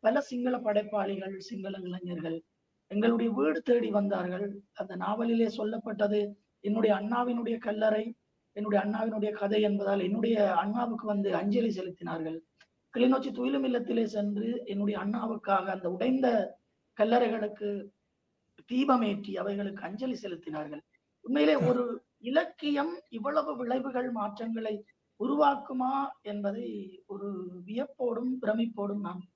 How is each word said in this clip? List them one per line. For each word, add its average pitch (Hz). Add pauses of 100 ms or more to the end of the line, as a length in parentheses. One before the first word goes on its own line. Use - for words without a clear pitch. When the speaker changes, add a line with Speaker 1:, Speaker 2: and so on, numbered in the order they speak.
Speaker 1:
பல 247
சிங்கள 247
படைப்பாளிகள், 202
சிங்கள 196
இளைஞர்கள் 175 (540)
எங்களுடைய 226
வீடு 269
தேடி 240
வந்தார்கள். 196 (280)
அந்த 190
நாவலிலே 226
சொல்லப்பட்டது 208 (440)
என்னுடைய 208
அண்ணாவினுடைய 233
கல்லறை, 214 (520)
என்னுடைய 208
அண்ணாவினுடைய 214
கதை 208
என்பதால் 202
என்னுடைய 208
அண்ணாவுக்கு 214
வந்து 202
அஞ்சலி 208
செலுத்தினார்கள். 170 (560)
கிளிநொச்சி 254
துயிலும் 262
இல்லத்திலே 233
சென்று 208 (160)
என்னுடைய 202
அண்ணாவுக்காக 208
அந்த 185
உடைந்த 254 (680)
கல்லறைகளுக்கு 214 (960)
தீபமேற்றி 233
அவைகளுக்கு 202
அஞ்சலி 214
செலுத்தினார்கள். 156 (420)
உண்மையிலே 294
Speaker 2:
ஆ. 277
Speaker 1:
ஒரு 247 (360)
இலக்கியம் 294 (160)
இவ்வளவு 285
விளைவுகள், 247
மாற்றங்களை 220 (440)
உருவாக்குமா 269 (280)
என்பதை 208 (400)
ஒரு 202 (360)
வியப்போடும் 240
பிரமிப்போடும் 214
நான் 180 (140)